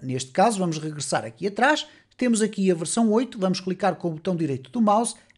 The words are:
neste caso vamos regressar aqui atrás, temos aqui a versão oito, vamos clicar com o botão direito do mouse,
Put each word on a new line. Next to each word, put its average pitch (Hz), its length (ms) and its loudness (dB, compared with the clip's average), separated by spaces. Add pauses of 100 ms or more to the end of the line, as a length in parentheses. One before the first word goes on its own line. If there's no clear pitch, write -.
neste 131 260 -6
caso 202 300 2
vamos 170 180 0
regressar 147 480 -4
aqui 117 220 -6
atrás, 226 400 2 (280)
temos 240 240 2
aqui 202 300 0
a 175 60 4
versão 208 380 0
oito, 254 260 0
vamos 185 220 0
clicar 185 340 -2
com 175 140 -4
o 160 40 -4
botão 175 220 -4
direito 139 340 -4
do 240 100 -4
mouse, 220 360 2 (220)